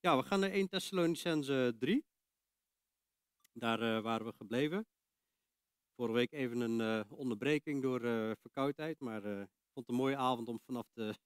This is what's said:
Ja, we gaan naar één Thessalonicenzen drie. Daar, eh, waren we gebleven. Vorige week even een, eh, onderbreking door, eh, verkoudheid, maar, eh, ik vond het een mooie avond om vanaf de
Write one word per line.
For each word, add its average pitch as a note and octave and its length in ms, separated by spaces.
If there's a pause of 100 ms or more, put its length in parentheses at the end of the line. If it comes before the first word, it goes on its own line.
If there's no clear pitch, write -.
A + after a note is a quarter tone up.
Ja, D#3 100
we C3 60
gaan G3 180
naar G3 100
één G3 180
Thessalonicenzen D3+ 1080
drie. F#3 260 (1500)
Daar, A2+ 440
eh, A2 60
waren A2+ 240
we A2 60
gebleven. D3 540 (1080)
Vorige A2+ 200
week A#2+ 180
even B2 280
een, A2+ 200
eh, A2 380
onderbreking C#3 640
door, B2+ 220
eh, A2+ 360
verkoudheid, D3+ 600
maar, A2 240
eh, G2+ 160
ik G2 80 (240)
vond B2+ 140
het - 20
een A#2+ 60
mooie C3+ 220
avond B2+ 320
om A#2 120
vanaf B2 320
de G#2+ 220 (120)